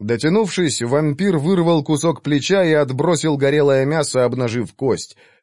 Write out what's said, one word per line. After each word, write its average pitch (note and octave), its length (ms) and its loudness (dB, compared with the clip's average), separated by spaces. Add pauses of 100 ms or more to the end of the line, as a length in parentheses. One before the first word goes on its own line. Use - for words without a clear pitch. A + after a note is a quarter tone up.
Дотянувшись, D#3+ 840 0
вампир D3+ 560 0
вырвал E3+ 440 2
кусок D#3 400 -2
плеча D3 420 0
и D#3+ 80 2
отбросил D3 640 0
горелое C#3 480 2
мясо, C#3+ 400 0
обнажив A#2+ 500 -4
кость. A2+ 420 -4 (260)